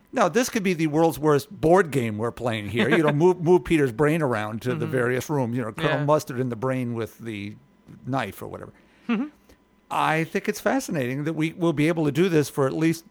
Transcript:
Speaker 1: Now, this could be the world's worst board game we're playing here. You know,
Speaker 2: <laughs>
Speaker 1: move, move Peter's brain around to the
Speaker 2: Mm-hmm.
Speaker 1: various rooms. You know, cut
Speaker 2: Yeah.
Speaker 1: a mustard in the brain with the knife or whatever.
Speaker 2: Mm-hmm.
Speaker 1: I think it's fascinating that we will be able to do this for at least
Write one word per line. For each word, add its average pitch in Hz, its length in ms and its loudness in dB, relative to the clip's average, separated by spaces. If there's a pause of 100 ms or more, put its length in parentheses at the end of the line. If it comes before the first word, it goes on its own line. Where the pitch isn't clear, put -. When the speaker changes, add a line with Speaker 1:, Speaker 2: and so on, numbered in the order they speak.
(120)
Speaker 1:
Now, 220 180 2
this 226 200 0
could 214 140 -2
be 185 100 2
the 160 140 0
world's 151 320 2
worst 147 320 2
board 165 400 4
game 117 260 -2
we're 113 140 -4
playing 110 380 -4
here. 156 200 0
You 170 140 4
know, 147 80 4
Speaker 2:
<laughs> - 20 -2
Speaker 1:
move, 175 280 4
move 175 240 6
Peter's 143 260 2
brain 151 320 2
around 110 400 -4
to 123 100 -2
the 156 120 -2
Speaker 2:
Mm-hmm. - 60 -6
Speaker 1:
various 123 380 -2
rooms. 127 280 -2
You 127 60 -2
know, 110 80 -6
cut 160 140 -6
Speaker 2:
Yeah. 151 160 0
Speaker 1:
a 147 40 -2
mustard 147 340 0
in 131 100 -2
the 117 60 -4
brain 127 400 -2
with 113 240 -6
the 107 360 -8 (500)
knife 123 360 -4
or 107 60 -12
whatever. 95 240 -14 (360)
Speaker 2:
Mm-hmm. 240 180 -2 (680)
Speaker 1:
I 156 340 0
think 190 220 -4
it's 202 120 -4
fascinating 147 640 -2
that 160 100 -4
we 156 200 -2
will 170 200 0
be 147 140 2
able 165 180 0
to 143 60 2
do 170 180 2
this 151 200 2
for 135 180 0
at 139 60 -2
least 160 380 0